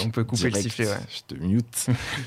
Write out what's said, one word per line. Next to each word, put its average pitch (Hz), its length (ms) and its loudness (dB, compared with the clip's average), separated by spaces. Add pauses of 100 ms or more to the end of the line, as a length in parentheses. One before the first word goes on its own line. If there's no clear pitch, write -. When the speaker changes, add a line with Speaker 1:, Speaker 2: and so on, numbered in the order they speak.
Speaker 1:
on 113 80 0
peut 113 140 0
couper 120 240 2
Speaker 2:
Direct, 107 80 2
Speaker 1:
le 101 60 4
sifflet, 113 260 0
ouais. 101 100 0 (120)
Speaker 2:
je - 120 -10
te - 180 -12
mute. 104 500 2
<laughs> 123 80 4 (280)